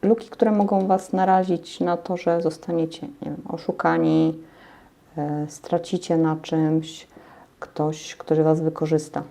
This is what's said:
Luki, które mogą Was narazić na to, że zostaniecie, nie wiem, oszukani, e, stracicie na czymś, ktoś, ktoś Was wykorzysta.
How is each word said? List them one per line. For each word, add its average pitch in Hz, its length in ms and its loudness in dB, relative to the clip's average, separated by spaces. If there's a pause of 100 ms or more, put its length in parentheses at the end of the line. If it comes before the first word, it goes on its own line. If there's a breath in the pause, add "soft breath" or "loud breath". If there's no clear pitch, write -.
Luki, 220 260 2
które 226 240 2
mogą 202 340 2
Was 190 260 0
narazić 185 680 2
na 175 160 0
to, - 200 -4
że 170 260 0
zostaniecie, 160 640 -4
nie - 240 -10
wiem, 147 180 -10
oszukani, 160 920 0 (760 loud breath)
e, 147 300 -4
stracicie 170 680 -2
na 160 260 4
czymś, 160 640 0 (540 loud breath)
ktoś, - 560 -6
ktoś 156 240 0
Was 156 200 4
wykorzysta. 156 720 -2